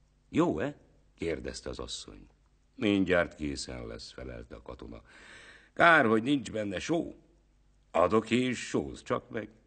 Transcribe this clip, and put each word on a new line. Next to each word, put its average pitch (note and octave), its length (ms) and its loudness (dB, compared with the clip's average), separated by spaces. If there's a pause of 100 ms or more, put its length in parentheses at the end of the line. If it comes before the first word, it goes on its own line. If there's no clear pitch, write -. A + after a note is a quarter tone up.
(280)
"Jó-e?" C#3 480 0 (380)
kérdezte C2 560 -6
az B1 80 -10
asszony. G1+ 480 -12 (480)
"Mindjárt F2+ 600 2
készen C2 520 -8
lesz", A1+ 260 -14
felelte B1 420 -14
a - 80 -20
katona. A#1 400 -16 (720)
"Kár, D#3+ 340 8
hogy A2 160 4
nincs C3 280 0
benne G#2 280 -4
só." - 380 -4 (720)
"Adok F2+ 400 4
és B2 280 0
sóz C#2+ 440 -4
csak - 280 -4
meg." A2 200 -8 (160)